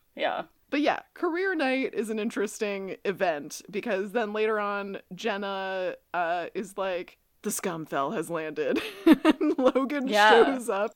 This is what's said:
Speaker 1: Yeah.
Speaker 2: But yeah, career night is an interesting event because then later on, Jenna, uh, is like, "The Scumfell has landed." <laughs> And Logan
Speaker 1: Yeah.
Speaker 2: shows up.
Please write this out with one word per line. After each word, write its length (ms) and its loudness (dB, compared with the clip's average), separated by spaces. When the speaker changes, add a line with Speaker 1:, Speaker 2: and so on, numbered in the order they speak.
Speaker 1:
Yeah. 280 -2
Speaker 2:
But 120 0
yeah, 180 2
career 400 -2
night 400 -2
is 160 -4
an 80 -4
interesting 840 -4
event 680 -2
because 400 -4
then 200 -2
later 280 0
on, 400 -4
Jenna, 800 -4
uh, 400 0
is 240 -8
like, 400 -4
"The 80 -4
Scumfell 640 -4
has 160 -4
landed." 500 -2
<laughs> 20 8
And 500 6
Logan 500 2
Speaker 1:
Yeah. 220 6
Speaker 2:
shows 240 -2
up. 260 -2